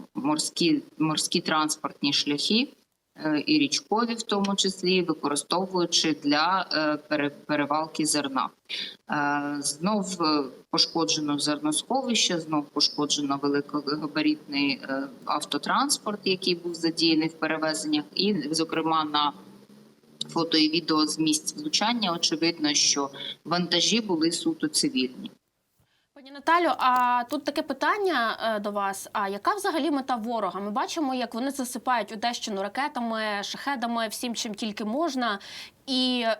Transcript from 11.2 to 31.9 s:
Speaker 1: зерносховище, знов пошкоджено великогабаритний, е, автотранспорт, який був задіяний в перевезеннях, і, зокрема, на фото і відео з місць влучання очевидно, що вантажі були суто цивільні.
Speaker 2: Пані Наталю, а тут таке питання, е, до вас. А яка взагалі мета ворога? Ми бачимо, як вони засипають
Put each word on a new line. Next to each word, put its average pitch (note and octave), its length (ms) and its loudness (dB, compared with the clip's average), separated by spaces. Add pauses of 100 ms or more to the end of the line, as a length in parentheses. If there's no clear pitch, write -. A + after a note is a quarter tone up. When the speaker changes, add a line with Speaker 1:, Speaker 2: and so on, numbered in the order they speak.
Speaker 1:
зерносховище, D#3+ 1000 0
знов D3+ 240 0
пошкоджено C#3+ 800 0
великогабаритний, C#3+ 1300 0
е, C3+ 380 -4 (160)
автотранспорт, G#3 1000 -2
який F#3 300 0
був E3+ 200 -6
задіяний D#3+ 540 2
в D#3+ 40 -8
перевезеннях, D#3 720 -2 (100)
і, G3+ 220 2 (140)
зокрема, D#3+ 540 0
на D3 280 0 (1000)
фото E3 280 2
і D#3 120 6
відео D#3+ 360 2
з D3+ 120 -2
місць D#3 380 0
влучання G3+ 560 0
очевидно, E3 640 0
що C#3+ 360 2 (340)
вантажі F3 560 2
були E3+ 320 0
суто D#3+ 360 -2
цивільні. B2+ 640 -2 (840)
Speaker 2:
Пані C4+ 160 -20
Наталю, D#4+ 480 4
а B3 520 4
тут D4 140 -4
таке D4+ 180 -2
питання, D4+ 800 0
е, A3 180 0
до G#3 100 -4
вас. G3 420 -2
А G3+ 160 0
яка G3+ 260 0
взагалі E4+ 360 0
мета C4 260 0
ворога? G#3+ 440 -2
Ми G3+ 100 -4
бачимо, C4+ 440 -2
як B3 200 -2
вони B3+ 160 -2
засипають B3 640 -2